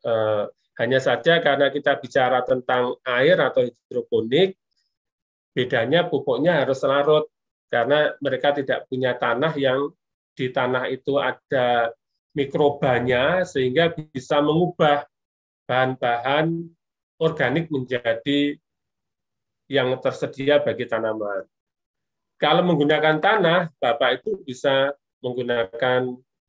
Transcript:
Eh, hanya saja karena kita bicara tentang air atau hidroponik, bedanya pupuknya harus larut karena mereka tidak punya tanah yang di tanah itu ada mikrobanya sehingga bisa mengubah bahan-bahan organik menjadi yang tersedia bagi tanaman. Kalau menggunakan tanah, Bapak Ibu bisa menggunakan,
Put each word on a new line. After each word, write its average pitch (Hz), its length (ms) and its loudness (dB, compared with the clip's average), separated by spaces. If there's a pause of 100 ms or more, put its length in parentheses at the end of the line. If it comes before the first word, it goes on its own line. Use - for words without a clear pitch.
Eh, 107 380 0 (380)
hanya 131 160 2
saja 151 400 2
karena 139 320 2
kita 143 280 0
bicara 127 440 0
tentang 123 640 -2
air 135 320 4
atau 127 280 2
hidroponik, 120 920 -2 (960)
bedanya 127 520 0
pupuknya 143 580 0
harus 131 180 -2
larut 147 480 2 (400)
karena 139 480 2
mereka 139 380 0
tidak 135 340 -4
punya 127 240 -2
tanah 127 400 0
yang 139 360 0 (440)
di 127 160 -6
tanah 127 400 -2
itu 135 320 -4
ada 123 720 0 (420)
mikrobanya 143 1120 0
sehingga 135 400 0
bisa 151 560 -2
mengubah 156 640 2 (560)
bahan-bahan 131 1040 0 (480)
organik 156 560 -2
menjadi 131 880 -2 (1120)
yang 131 320 0
tersedia 139 560 0
bagi 117 240 -4
tanaman. 107 640 -6 (880)
Kalau 156 240 2
menggunakan 156 560 2
tanah, 180 640 2
Bapak 123 400 0
Ibu 214 240 -8
bisa 135 480 0 (320)
menggunakan, 123 880 -2 (360)